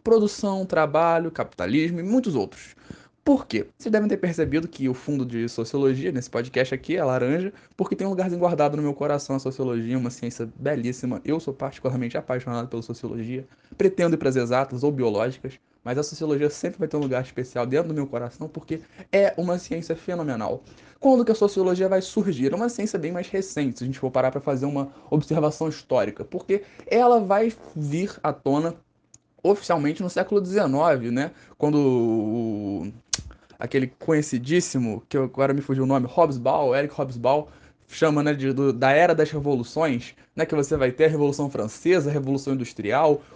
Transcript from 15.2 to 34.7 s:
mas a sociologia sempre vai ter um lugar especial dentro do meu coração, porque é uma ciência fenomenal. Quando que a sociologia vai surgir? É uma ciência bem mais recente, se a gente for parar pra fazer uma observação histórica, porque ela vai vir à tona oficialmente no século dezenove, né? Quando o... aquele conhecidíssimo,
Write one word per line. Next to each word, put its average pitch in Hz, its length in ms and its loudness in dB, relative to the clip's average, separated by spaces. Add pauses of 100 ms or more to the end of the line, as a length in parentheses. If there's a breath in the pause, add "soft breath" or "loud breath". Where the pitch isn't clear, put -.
mas 123 160 -4
a 151 40 -2
sociologia 151 460 0
sempre 170 300 -6
vai 165 80 -2
ter 151 100 -4
um - 20 0
lugar 131 240 -2
especial 127 420 -6
dentro 147 220 0
do 156 60 -4
meu 143 140 -2
coração, 120 400 -8
porque 156 340 -10 (300 loud breath)
é 196 260 4
uma 175 200 0
ciência 165 380 -6
fenomenal. 147 680 -4 (360 loud breath)
Quando 254 260 6
que 220 60 4
a 220 40 0
sociologia 190 520 2
vai 190 140 4
surgir? 175 520 0
É - 20 -2
uma 226 140 -2
ciência 208 280 -4
bem 160 140 -4
mais 180 160 -6
recente, 151 520 -4
se - 40 -6
a 123 40 -4
gente 131 120 -6
for 131 100 -2
parar 131 220 2
pra 139 100 -6
fazer 135 240 -2
uma 139 260 -4 (180 loud breath)
observação 156 580 0
histórica, 120 560 -2
porque 196 400 -2 (240 loud breath)
ela 240 320 6
vai 208 320 2 (240)
vir 156 480 -4
à 151 100 -2
tona 151 420 0 (680)
oficialmente 170 580 2
no 180 80 -4
século 190 320 0
dezenove, 151 720 2
né? 135 200 -2 (240 loud breath)
Quando 151 220 2
o... 113 1120 0 (680 soft breath)
aquele 131 260 0 (140)
conhecidíssimo, 139 1080 0